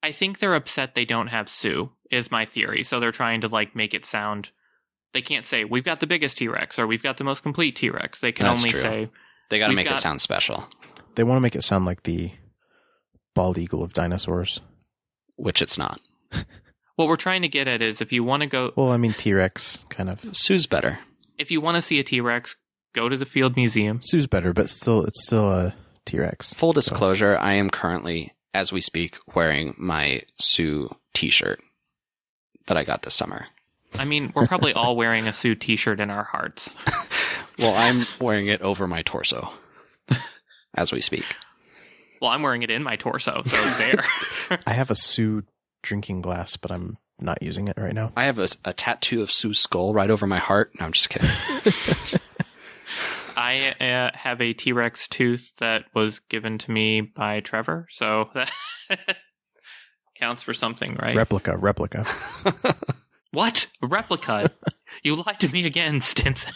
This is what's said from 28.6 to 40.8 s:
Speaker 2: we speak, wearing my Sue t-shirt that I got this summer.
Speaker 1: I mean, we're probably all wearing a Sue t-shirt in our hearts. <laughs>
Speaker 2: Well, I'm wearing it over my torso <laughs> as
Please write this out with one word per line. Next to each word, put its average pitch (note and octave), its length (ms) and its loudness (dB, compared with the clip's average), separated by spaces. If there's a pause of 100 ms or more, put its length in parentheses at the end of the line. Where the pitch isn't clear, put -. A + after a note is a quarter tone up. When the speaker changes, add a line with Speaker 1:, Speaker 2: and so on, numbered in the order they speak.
Speaker 2:
we F#2 80 -2
speak, E2+ 380 0 (180)
wearing D#2 420 2
my D2 440 0 (180)
Sue D2+ 500 2 (240)
t-shirt - 460 0 (1080)
that F2 100 2
I D2+ 80 0
got - 160 -4
this - 120 2
summer. - 340 0 (520)
Speaker 1:
I C3+ 60 -2
mean, D3 280 -2
we're C#3+ 140 4
probably - 240 2
all A#2+ 240 2
wearing A2+ 320 2
a G#2+ 60 -2
Sue A#2 220 2
t-shirt G#2+ 440 0
in G#2 100 0
our G2+ 140 -4
hearts. - 500 -6 (140)
<laughs> - 220 -4 (500)
Speaker 2:
Well, A2+ 160 6
I'm A#2+ 300 4 (160)
wearing G#2+ 260 2
it G#2 140 2
over F#2+ 260 0
my E2 140 -2
torso - 500 -4 (580)
<laughs> B2 60 4 (580)
as - 180 -2